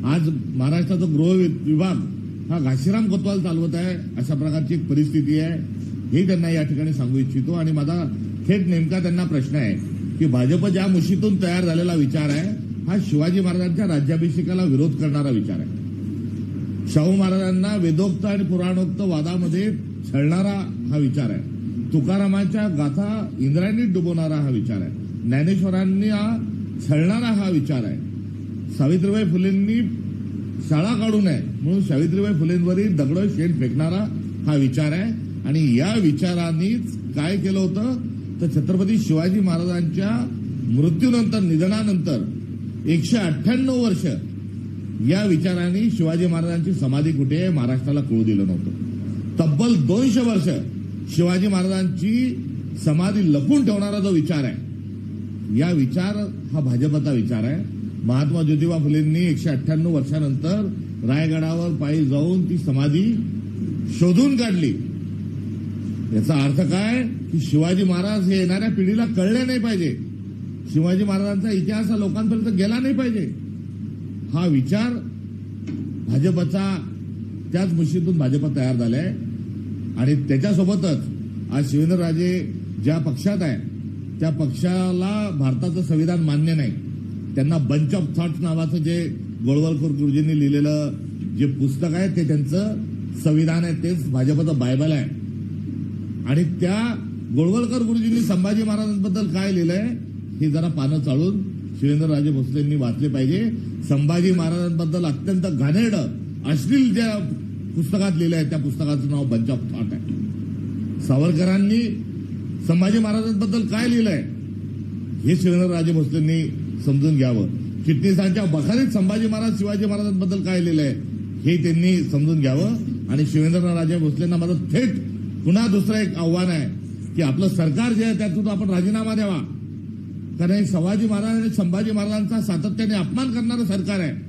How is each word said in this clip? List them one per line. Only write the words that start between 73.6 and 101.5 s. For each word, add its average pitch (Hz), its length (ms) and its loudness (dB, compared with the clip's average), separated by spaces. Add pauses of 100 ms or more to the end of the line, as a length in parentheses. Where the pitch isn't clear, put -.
हा 170 140 0
विचार 180 460 2 (1160)
भाजपचा, 175 680 0 (760)
त्याच 175 200 0
मुशीतून 165 460 2
भाजप 139 380 0
तयार 127 200 0
झालाय. 120 300 0 (920)
आणि 139 160 4 (140)
त्याच्यासोबतच 180 680 2 (540)
आज 139 180 0
शिवेंद्रराजे 165 600 2 (540)
ज्या 156 140 2
पक्षात 180 440 0
आहे, 131 140 -2 (640)
त्या 160 100 2
पक्षाला 180 1080 0
भारताचं 160 440 0
संविधान 165 380 2
मान्य 156 340 2
नाही. 131 180 0 (600)
त्यांना 147 220 2
Bunch 143 360 2
of 180 140 0 (100)
Thoughts 165 260 -2
नावाचं 160 340 0
जे 165 400 -2 (280)
गोळवलकर 151 420 2
गुरुजींनी 147 540 2
लिहिलेलं 147 520 2 (460)
जे 143 80 2
पुस्तक 139 480 0
आहे, 190 220 0
ते 165 100 2
त्यांचं 156 480 0 (500)
संविधान 160 400 2
आहे, 165 180 -2
तेच 165 280 -2
भाजपचं 139 480 2
बायबल 135 340 2
आहे. 143 120 0 (1200)
आणि 156 160 2 (160)
त्या 214 340 0 (420)
गोळवलकर 226 460 2
गुरुजींनी 226 380 2
संभाजी 202 420 2
महाराजांबद्दल 208 640 0
काय 190 260 -2
लिहिलंय, 180 340 0 (540)
हे 151 100 2
जरा 165 180 0
पानं 147 320 0
चाळून 160 420 0 (380)